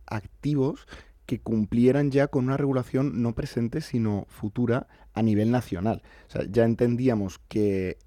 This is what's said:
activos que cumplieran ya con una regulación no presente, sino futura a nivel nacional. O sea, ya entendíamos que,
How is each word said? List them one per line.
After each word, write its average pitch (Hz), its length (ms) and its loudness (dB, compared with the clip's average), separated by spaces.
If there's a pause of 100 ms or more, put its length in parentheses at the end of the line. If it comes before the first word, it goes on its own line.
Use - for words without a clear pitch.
activos 143 800 -4 (360)
que - 160 -4
cumplieran 120 720 2
ya 139 180 2
con 135 180 0
una 135 100 0
regulación 131 640 0
no 117 140 0
presente, 120 480 -4
sino 110 480 -2
futura 120 560 -2 (260)
a - 80 -4
nivel 110 300 4
nacional. 110 500 -2 (280)
O - 20 -20
sea, - 180 -6
ya 113 160 4
entendíamos 117 720 0 (100)
que, 98 580 -2